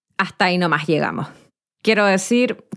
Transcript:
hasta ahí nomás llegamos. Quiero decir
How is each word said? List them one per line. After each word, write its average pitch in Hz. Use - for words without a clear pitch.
hasta 190
ahí 180
nomás 156
llegamos. 147
Quiero 214
decir 233